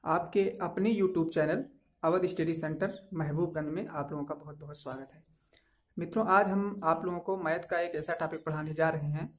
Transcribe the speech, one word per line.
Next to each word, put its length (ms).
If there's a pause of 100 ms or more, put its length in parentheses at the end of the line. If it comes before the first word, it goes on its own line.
आपके 380 (180)
अपने 320
YouTube 380
चैनल 340 (400)
अवध 220
स्टडी 300
सेंटर 380 (200)
महबूबगंज 560
में 180
आप 240
लोगों 140
का 100
बहुत 240
बहुत 180
स्वागत 360
है। 100 (760)
मित्रों, 300
आज 180
हम 380
आप 220
लोगों 140
को 200
मैथ 300
का 100
एक 160
ऐसा 200
topic 300
पढ़ाने 280
जा 160
रहे 180
हैं 200 (120)